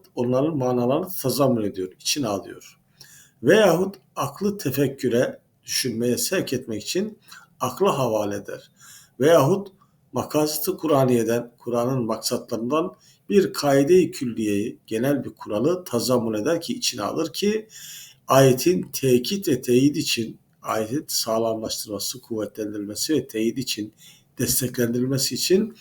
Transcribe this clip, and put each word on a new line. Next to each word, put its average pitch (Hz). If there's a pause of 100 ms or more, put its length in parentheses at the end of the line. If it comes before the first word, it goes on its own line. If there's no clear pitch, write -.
(160)
onların 131
manalarını 127 (140)
tazammun 123
ediyor, 92
içine 139
alıyor. - (640)
Veyahut 185 (200)
aklı 196
tefekküre, 131 (240)
düşünmeye 117
sevk 175
etmek 110
için 214 (400)
akla 147
havale 107
eder. - (480)
Veyahut 160 (420)
makasıt-ı 151
Kur'aniye'den, 120
Kur'an'ın 120
maksatlarından 120 (340)
bir 180
kaide-i 143
külliyeyi, 110
genel 123
bir -
kuralı 135
tazammun 117
eder 131
ki, -
içine -
alır 160
ki, 214 (600)
ayetin 135
tekit 135
ve 127
teyit 135
için, 120 (220)
ayetin 110
sağlamlaştırması, 110
kuvvetlendirilmesi 104
ve 131
teyit 113
için, - (440)
desteklendirilmesi 123
için 202